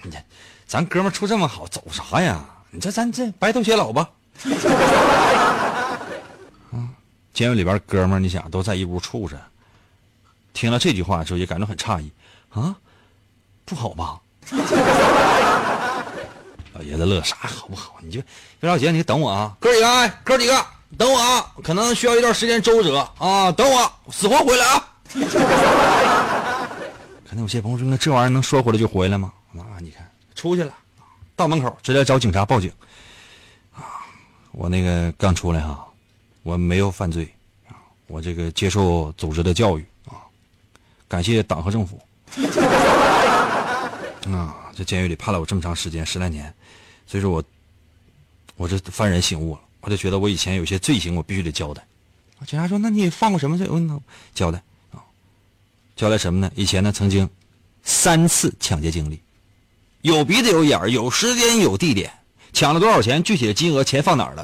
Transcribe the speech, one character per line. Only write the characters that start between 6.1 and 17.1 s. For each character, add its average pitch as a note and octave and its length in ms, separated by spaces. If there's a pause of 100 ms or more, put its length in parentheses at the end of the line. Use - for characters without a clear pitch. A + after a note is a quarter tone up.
啊， A#2+ 160 (460)
监 A#2+ 180
狱 A#2+ 40
里 G2 80
边 F#2+ 240
哥 F#2+ 200
们 F#2+ 60
儿， F#2+ 60
你 F#2+ 100
想 F2 220
都 F#2 120
在 F#2+ 120
一 F#2 100
屋 F2+ 120
处 G2+ 300
着， D2 100 (1160)
听 A#2 180
了 A#2+ 80
这 - 140
句 F2+ 100
话 E2+ 180
之 E2 120
后 F2 40
也 F2+ 80
感 E2+ 140
到 G#2 80
很 G2+ 80
诧 G2 240
异 D2+ 100 (400)
啊， D3 240 (920)
不 F#3 100
好 A#2 140
吧？ - 280 (320)
<laughs> C4+ 60 (2250)
老 - 80
爷 D2 160
子 E2 80
乐 F#2 180